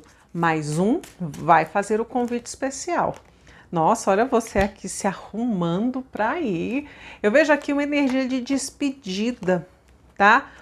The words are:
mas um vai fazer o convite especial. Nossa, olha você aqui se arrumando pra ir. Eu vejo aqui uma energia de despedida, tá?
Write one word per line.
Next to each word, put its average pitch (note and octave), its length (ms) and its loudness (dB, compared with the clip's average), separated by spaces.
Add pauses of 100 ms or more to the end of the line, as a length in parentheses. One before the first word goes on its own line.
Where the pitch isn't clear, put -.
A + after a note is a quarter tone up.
(320)
mas D#3+ 460 0
um A3+ 240 2 (180)
vai D#3+ 460 2
fazer G#3 340 -2
o A#3 60 -2
convite A#3+ 400 -4
especial. C4+ 680 -4 (560)
Nossa, F3+ 400 2
olha G3+ 140 4
você B3 340 0
aqui G3+ 280 -2
se - 200 -6
arrumando G#3 1040 -2
pra A#3+ 280 -2
ir. G#3+ 480 -4 (360)
Eu G#3 80 4
vejo D4+ 200 4
aqui D4 220 0
uma C#4+ 100 0
energia C4+ 440 0
de C4 140 -2
despedida, A#3 1300 -4 (480)
tá? A3 360 4 (100)